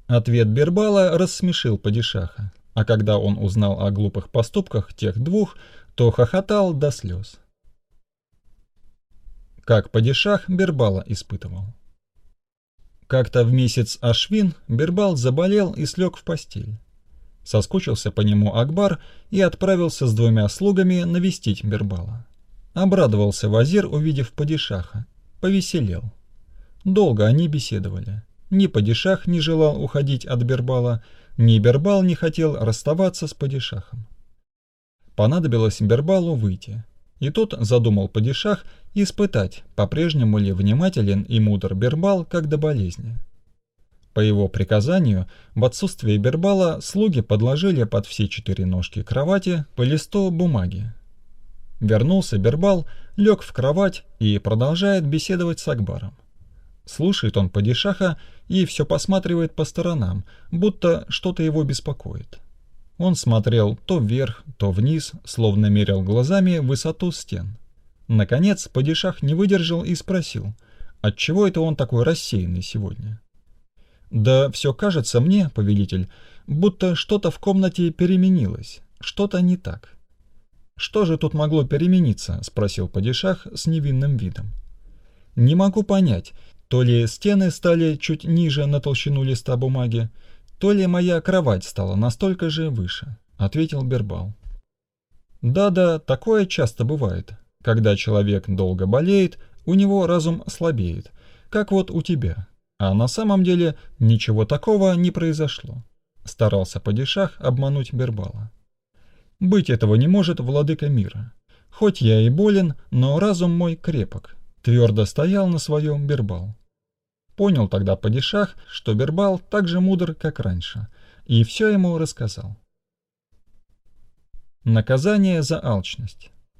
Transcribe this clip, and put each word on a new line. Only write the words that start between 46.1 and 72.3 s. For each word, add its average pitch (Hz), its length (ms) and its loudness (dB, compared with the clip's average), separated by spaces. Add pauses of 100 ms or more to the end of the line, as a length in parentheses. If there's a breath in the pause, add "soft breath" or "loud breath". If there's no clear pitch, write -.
Бербала 165 600 0
слуги 190 400 0
подложили 135 640 0
под 104 220 -2
все 104 200 -4
четыре 95 400 -4
ножки 92 380 -4
кровати 170 600 -2 (100)
по 123 60 0
листу 175 500 0
бумаги. 110 600 -2 (840)
Вернулся 113 600 2
Бербал, 160 500 2 (280 soft breath)
лег 202 260 4
в - 100 -14
кровать 160 520 0 (140)
и 104 200 2
продолжает 160 680 0
беседовать 170 540 -2
с - 80 -8
Акбаром. - 480 -6 (680)
Слушает 151 500 -2
он 92 140 2
падишаха 147 680 0 (300 soft breath)
и 185 160 2
все 151 200 -2
посматривает 170 720 -2
по 156 100 -2
сторонам, 110 600 -4 (260 soft breath)
будто 170 580 0
что-то 175 360 -4
его 156 180 0
беспокоит. - 800 -8 (580)
Он 175 180 2
смотрел 113 600 2 (100)
то 185 120 0
вверх, 117 460 -2 (140)
то 101 120 0
вниз, 135 420 -2 (120)
словно 107 420 2
мерял 98 360 2
глазами 165 560 2
высоту 156 520 -2
стен. 98 460 -10 (500)
Наконец 127 640 2
падишах 156 540 -2
не 147 120 0
выдержал 175 480 0
и 175 140 -2
спросил, 110 580 -6 (460 soft breath)
отчего 170 480 0
это 170 120 -2
он 160 140 0
такой 120 300 0
рассеянный 90 580 -2